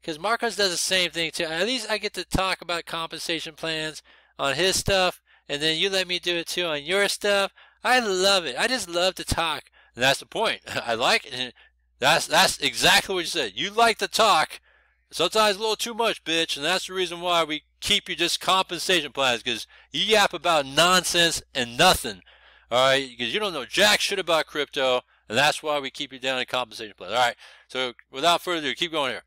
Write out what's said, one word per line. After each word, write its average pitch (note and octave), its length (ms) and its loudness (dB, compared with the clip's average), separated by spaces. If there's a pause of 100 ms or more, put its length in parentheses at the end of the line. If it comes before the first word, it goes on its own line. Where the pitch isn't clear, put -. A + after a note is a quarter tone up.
'cause D#3 160 -8
Marcos A3 360 -2
does G3 160 2
the E3 60 -4
same F3+ 340 0
thing E3 200 -2
too. E3+ 140 -4
At D#3+ 220 -2
least A#3 220 -4
I G#3+ 80 0
get G3+ 180 -6
to F3+ 100 -8
talk F#3 360 -2
about E3+ 240 -6
compensation E3 680 -6
plans D#3 480 -6 (360)
on C3+ 180 0
his F3 220 2
stuff, F#3 440 0 (260)
and C#3+ 140 -4
then D#3+ 160 0
you F#3 120 0
let F#3 180 -2
me F3 120 -4
do F3 180 -2
it E3 100 -6
too F3 180 -4
on D3+ 180 -4
your F#3+ 240 0
stuff. G3 460 0 (300)
I B3 160 4
love G3 460 2
it. B2 120 -6
I F#3+ 100 0
just A#3 220 -4
love F3 260 0
to E3 80 -10
talk. D#3+ 420 -2 (300)
And A#2+ 80 -2
that's C3+ 160 4
the - 60 -16
point. F3 380 -2
<laughs> - 220 -6
I A#2 100 0
like D#3+ 300 0
it. B2 280 -8 (460)
That's, C3+ 280 2
that's D#3 300 2
exactly D3 580 2
what F3+ 60 -2
you D#3 60 -4
said. C3 280 -4
You D#3 140 -4
like A3+ 300 4
to G3 80 -2
talk. F#3 520 2 (520)
Sometimes G3+ 460 2
a - 20 -14
little A3 160 -2
too A#3 180 -6
much, A3 300 -2
bitch, E3 320 -2
and C#3+ 100 -6
that's F3+ 220 0
the F#3 60 -12
reason F3 260 -4
why F3 240 2
we D3+ 200 -6 (180)
keep G3+ 260 0
you F3 80 -6
just D#3+ 240 0
compensation F3 720 0
plans, B2+ 320 0
'cause A#2 240 -4 (240)
you E3+ 140 -2
yap G#3 280 4
about D#3+ 320 0
nonsense E3+ 760 2 (120)
and A#2+ 240 -4
nothing, B2 460 2 (480)
all B2+ 160 6
right? C3+ 320 2
'Cause A#2+ 140 -2
you G3+ 60 -2
don't G3+ 140 -4
know C3 120 -6
jack G#3 340 2
shit G3+ 200 -2
about E3 260 0
crypto, C3+ 560 0 (260)
and A2 100 -2
that's C#3 240 2
why D3 180 -2
we C3+ 120 -8
keep C3+ 220 -12
you C3 60 -16
down C3 200 -2
in B2 60 -2
compensation A2+ 500 -6
plans. F#2 160 -10
All A#2 80 2
right, A#2+ 160 2 (320)
so B2+ 260 -4 (160)
without D#3 320 0
further E3 260 -4
ado, B2 80 -4
keep E3 180 -4
going C#3 180 -2
here. G#2 160 -8